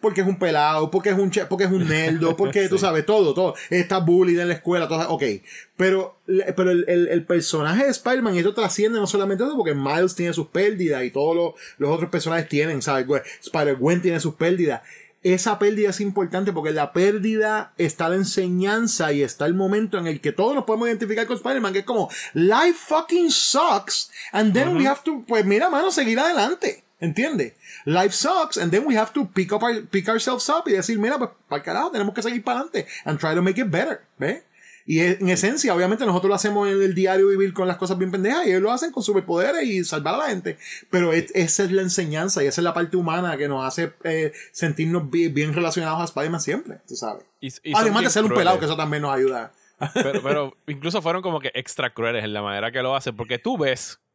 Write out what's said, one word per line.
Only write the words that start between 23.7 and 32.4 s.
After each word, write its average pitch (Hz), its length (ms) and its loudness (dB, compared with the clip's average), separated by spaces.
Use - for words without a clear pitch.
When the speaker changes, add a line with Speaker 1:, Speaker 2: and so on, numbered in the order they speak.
Speaker 1:
and 214 200 4
then 254 240 2
we 302 60 2
Speaker 2:
Ujú. 269 60 4
Speaker 1:
have 277 140 0
to", 294 240 -4
pues 214 200 2
mira, 226 240 4
mano, 330 200 2
seguir 240 300 0
adelante, 339 640 -2
¿entiendes? 170 540 -2
"Life 156 260 2
sucks, 330 460 0
and 170 120 0
then 202 160 2
we 247 120 4
have 220 160 0
to 277 180 0
pick 185 180 -2
up 208 120 0
our-, 233 240 -2
pick 196 240 -2
ourselves 247 400 0
up", 330 160 0
y 233 60 2
decir, 196 260 0
"Mira, 233 180 0
pues, 247 140 -4
pa'l 143 140 -4
carajo, 214 280 -2
tenemos 208 240 -2
que 233 60 -6
seguir 240 240 -4